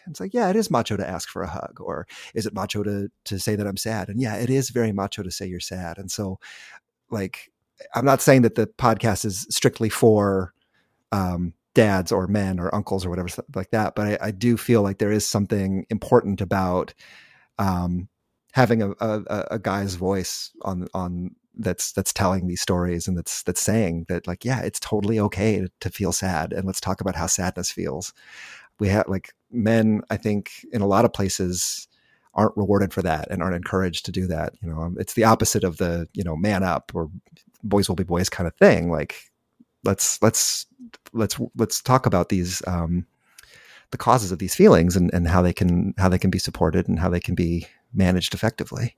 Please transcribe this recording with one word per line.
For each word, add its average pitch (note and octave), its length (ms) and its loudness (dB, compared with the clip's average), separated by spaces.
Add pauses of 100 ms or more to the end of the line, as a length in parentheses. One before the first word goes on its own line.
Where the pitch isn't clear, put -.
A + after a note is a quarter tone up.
It's D#3 120 -16
like, F#3+ 140 -8
yeah, A#3 160 0
it F#3+ 60 0
is A3 160 0
macho A2+ 260 0
to F#2 100 -4
ask F2 220 -8
for F2+ 140 -8
a F2+ 40 -6
hug. - 320 -12
Or D2+ 280 -8 (260)
is A2 140 -4
it G#2 80 -8
macho G2+ 260 -4
to, G2+ 280 -4 (160)
to G2 140 -6
say G#2+ 160 0
that G2+ 120 -2
I'm G2 100 -4
sad? A2 320 -4
And G#2 100 -4
yeah, A2 160 -2
it A#2 140 -2
is C3 220 2
very A2+ 200 2
macho G2+ 300 -4
to F#2 100 -8
say - 140 -8
you're F2+ 140 -8
sad. F2+ 400 -10
And F#2+ 100 -12
so, F#2+ 300 -6 (720)
like, G2 400 -8 (420)
I'm B2+ 120 0
not C3+ 160 6
saying C3 220 8
that A2+ 120 4
the A2 120 2
podcast A2+ 580 0
is G2 240 -6
strictly - 400 0
for, G2+ 640 4 (580)
um, F2+ 420 -2 (200)
dads G2 380 4
or F#2 160 0
men G2 300 0
or F2 160 -4
uncles G2 320 -4
or F2+ 40 -4
whatever F2+ 180 -4
s-, - 120 -10 (140)
like F#2+ 180 -8
that, G#2+ 240 0
but G#2 120 -2
I, G#2 200 -2
I A2 40 -2
do A2+ 240 2
feel A2+ 260 4
like G2 180 -2
there G#2 120 2
is G#2 160 0
something G2 640 0
important G2+ 500 2
about, F#2 540 -2 (680)
um, F2+ 480 -2 (460)
having A#2 280 4
a, G2+ 100 -2 (100)
a, A2 260 -2
a, G#2 240 -4
a A2 80 -4
guy's G2 360 -2
voice F#2 560 -4 (100)
on, F#2 320 -6
on F2+ 420 -6 (220)
that's, G2+ 340 -4
that's - 220 -4
telling F#2 340 0
these F2 140 -4
stories F2+ 480 -2
and F#2 80 -2
that's, - 260 -8
that's - 160 -4
saying F2+ 480 0
that, F2 180 -4
like, F2+ 200 -8
yeah, B2 160 -2
it's - 180 -6
totally G#2+ 400 0
okay G#2 400 2
to, F#2 100 -4 (120)
to F#2+ 80 -6
feel F2+ 240 -2
sad, F2 400 -2
and F#2 120 -4
let's F#2+ 140 -4
talk F#2+ 220 -4
about F#2 160 -4
how - 100 -2
sadness F2+ 420 -2
feels. E2+ 440 -8 (640)
We G#2 80 2
have, G2+ 220 4
like, F#2 240 -6 (180)
men, A2 580 4
I G#2+ 60 -2
think, G#2 560 -4
in A2+ 80 -2
a G2+ 80 2
lot G2+ 160 4
of A#2 80 4
places - 800 -4 (440)
aren't G#2+ 220 2
rewarded G2 380 2
for G2 80 -2
that D#2+ 280 -2
and F2+ 140 -2
aren't F#2 120 0
encouraged F2+ 500 -2
to F#2 80 -8
do F#2 140 -2
that. D#2+ 340 -4
You E2 80 -8
know, D#2 100 -6
um, E2+ 180 -4
it's - 160 -6
the A2 120 4
opposite A2 400 4
of E2+ 100 -2
the, E2+ 380 -2
you G2 100 -6
know, E2 140 -4
man F#2+ 260 0
up F2 300 -2
or E2 160 -4 (560)
boys G2+ 240 2
will F#2 60 -2
be F#2 80 -2
boys F2 260 0
kind F2 180 -4
of - 80 -6
thing. F#2 340 6
Like, D#2 260 -4 (680)
let's, - 380 0
let's, - 460 2 (440)
let's, A2 280 -2 (160)
let's - 260 -2
talk B2+ 240 2
about F#2+ 240 2
these, F#2 380 -2
um, F2 380 -2 (880)
the - 60 -8
causes A#2 340 2
of F2 80 -4
these F#2 160 -4
feelings F2+ 400 8
and, F2 180 4
and F2 140 2
how F2+ 140 6
they F2 120 4
can, F2+ 440 2
how F#2+ 120 4
they F2+ 80 4
can F#2+ 120 2
be F#2 100 0
supported F2 480 0
and F2+ 120 0
how F2 100 0
they F2 100 0
can F2+ 160 -4
be E2+ 320 0 (260)
managed F2+ 400 2
effectively. - 640 -4